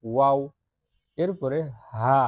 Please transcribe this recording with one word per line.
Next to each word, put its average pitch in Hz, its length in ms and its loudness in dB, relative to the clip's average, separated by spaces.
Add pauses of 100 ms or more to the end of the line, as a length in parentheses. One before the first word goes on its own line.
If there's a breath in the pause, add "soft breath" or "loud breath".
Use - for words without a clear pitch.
ওয়াও। 135 340 2 (800)
এরপরে 160 400 -4 (300)
হা 123 400 0